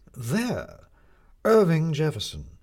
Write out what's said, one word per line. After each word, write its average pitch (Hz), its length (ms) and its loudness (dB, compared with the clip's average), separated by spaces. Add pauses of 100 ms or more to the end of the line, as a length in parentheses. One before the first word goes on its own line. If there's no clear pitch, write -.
(160)
there, 127 720 -6 (580)
Irving 165 480 4
Jefferson. 117 520 -4 (160)